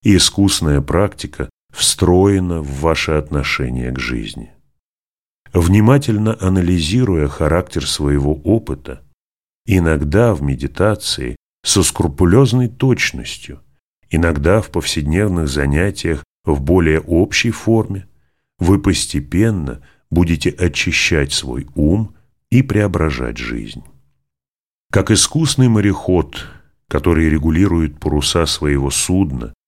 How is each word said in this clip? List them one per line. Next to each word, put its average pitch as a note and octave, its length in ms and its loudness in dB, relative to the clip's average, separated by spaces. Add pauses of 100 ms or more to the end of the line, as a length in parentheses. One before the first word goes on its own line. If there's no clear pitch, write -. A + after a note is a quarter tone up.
Искусная F2+ 760 2
практика D#2 680 -2 (240)
встроена F2+ 880 2
в C#2 200 -8
ваше D#2+ 300 0
отношение C#2 800 -4
к C2 80 -6
жизни. A1 520 -8 (1000)
Внимательно G#2+ 880 4
анализируя F2+ 880 0
характер D#2 600 -2
своего C#2+ 480 0
опыта, D2 680 -4 (640)
иногда F2 680 2
в C#2 80 -4
медитации C#2 960 -4 (260)
со F#2+ 200 2
скрупулезной G#2 840 2
точностью – - 960 -4 (480)
иногда E2 520 2
в - 100 -10
повседневных E2+ 760 -2
занятиях C#2+ 760 -2 (220)
в D2 160 0
более D#2+ 380 2
общей F2 520 0
форме, G#2+ 560 -2 (500)
вы F2+ 220 2
постепенно D#2+ 1000 -2 (280)
будете E2+ 400 2
очищать D#2+ 840 -2
свой C2+ 420 -6
ум F2+ 400 0 (340)
и B2 120 4
преображать D#2 760 -2
жизнь. A1+ 460 -10 (1080)
Как G2 200 0
искусный C3 560 2
мореход, G2 800 0 (400)
который D#2+ 420 2
регулирует D#2+ 680 0
паруса D2+ 480 -2
своего C#2+ 420 -2
судна C2+ 640 -2 (140)